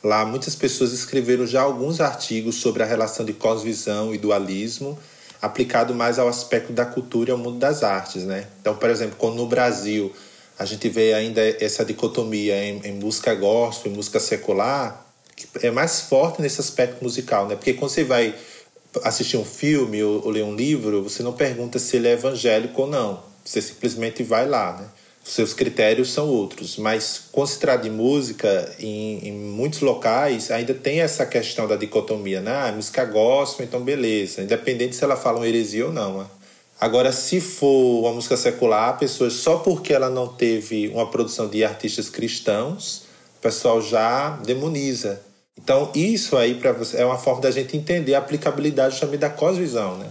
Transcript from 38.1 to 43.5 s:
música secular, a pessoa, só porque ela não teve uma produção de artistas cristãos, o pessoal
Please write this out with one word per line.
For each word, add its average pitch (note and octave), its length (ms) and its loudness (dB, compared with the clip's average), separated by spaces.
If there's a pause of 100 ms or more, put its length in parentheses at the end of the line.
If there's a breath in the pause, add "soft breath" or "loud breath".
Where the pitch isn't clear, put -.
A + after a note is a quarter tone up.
música A#2+ 240 0
secular, A2+ 540 4
a - 20 0
pessoa, C3 380 0
só E3 280 2
porque E3 340 0
ela C3+ 160 4
não B2+ 200 -2
teve A2 600 0
uma A2 220 -2
produção A2 380 -2
de G#2+ 160 2
artistas G#2 440 -4
cristãos, A#2 920 -4 (360 loud breath)
o - 40 -20
pessoal A2+ 400 4